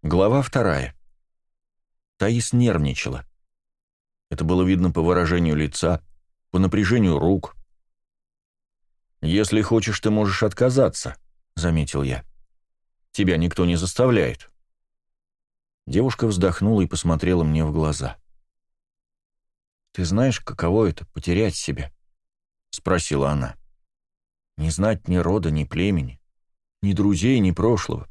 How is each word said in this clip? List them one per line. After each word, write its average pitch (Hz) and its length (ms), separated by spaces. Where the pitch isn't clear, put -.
Глава 98 340
вторая. 87 540
Таис 113 360
нервничала. 78 760
Это 80 140
было 90 180
видно 90 300
по 82 100
выражению 85 540
лица, 76 440
по 90 80
напряжению 95 580
рук. 87 380
«Если 104 420
хочешь, 107 360
ты 110 120
можешь 107 340
отказаться», — 123 720
заметил 78 480
я. 62 200
«Тебя 92 260
никто 87 300
не 85 80
заставляет». 90 760
Девушка 120 400
вздохнула 98 540
и 87 40
посмотрела 85 560
мне 78 220
в 76 80
глаза. 76 440
«Ты 90 140
знаешь, 110 340
каково 95 500
это — - 160
потерять 87 420
себя?» — 71 360
спросила 73 600
она. 67 260
«Не 80 140
знать 95 380
ни 87 80
рода, 87 340
ни 76 140
племени, 80 560
ни 98 120
друзей, 101 480
ни 95 100
прошлого». 90 600